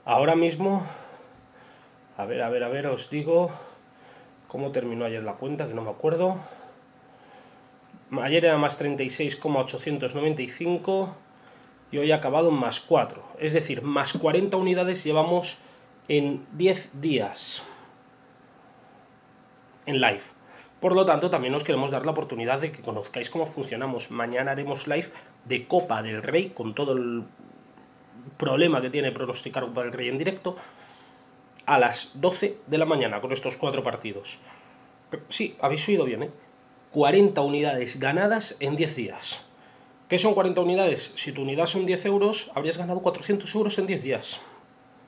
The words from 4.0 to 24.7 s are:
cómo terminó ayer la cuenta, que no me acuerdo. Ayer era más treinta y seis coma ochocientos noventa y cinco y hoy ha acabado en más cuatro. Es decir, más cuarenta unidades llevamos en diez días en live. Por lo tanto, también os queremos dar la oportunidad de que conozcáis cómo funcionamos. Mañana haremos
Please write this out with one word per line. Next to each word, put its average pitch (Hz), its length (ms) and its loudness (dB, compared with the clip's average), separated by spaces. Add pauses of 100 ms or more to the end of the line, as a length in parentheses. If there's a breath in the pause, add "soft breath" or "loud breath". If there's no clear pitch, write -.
cómo 139 240 -6
terminó 120 340 -2
ayer 113 160 -4
la 104 120 -6
cuenta, 143 340 -6
que 113 60 -8
no 113 100 -4
me 110 80 -6
acuerdo. 175 480 0 (1800 loud breath)
Ayer 160 240 4
era 160 120 6
más 147 200 2
treinta 143 260 -2
y 127 60 -4
seis 143 260 -4
coma 147 240 0
ochocientos 131 560 -4
noventa 151 260 0
y 123 60 -6
cinco 175 680 -2 (760 loud breath)
y 143 60 -4
hoy 147 140 4
ha 151 40 6
acabado 151 340 4
en 151 60 6
más 120 240 0
cuatro. - 440 2 (140)
Es 151 160 -2
decir, 156 280 0
más 143 320 0
cuarenta 190 440 2
unidades 180 460 0
llevamos 160 560 2 (480 loud breath)
en 143 460 2
diez 180 360 2 (120)
días 123 640 -2 (2250 loud breath)
en 139 140 0
live. 107 220 4 (580 loud breath)
Por 185 140 4
lo 190 120 6
tanto, 180 260 4
también 131 240 0
os 147 80 -2
queremos 139 260 0
dar 135 160 -2
la 160 60 0
oportunidad 127 480 -2
de 151 120 -4
que - 120 -16
conozcáis 113 480 -8
cómo 160 160 -2
funcionamos. 127 640 -8
Mañana 120 400 -2
haremos 139 360 -6